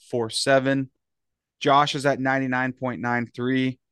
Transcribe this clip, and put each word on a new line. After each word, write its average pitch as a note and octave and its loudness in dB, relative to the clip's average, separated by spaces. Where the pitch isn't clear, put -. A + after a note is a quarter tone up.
four A2+ -2
seven. C3+ 2
Josh C#3+ 4
is C3+ -6
at C3 2
ninety-nine C3 -2
point A#2+ -6
nine A#2+ -2
three. C3 -2